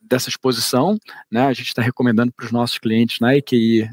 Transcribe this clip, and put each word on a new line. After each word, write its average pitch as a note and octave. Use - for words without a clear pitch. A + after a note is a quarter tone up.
dessa B2
exposição, C3
né? B2
A C3
gente -
tá -
recomendando A#2+
pros A2+
nossos A#2+
clientes A2+
na B2
E C#3+
Q B2+
I, A2+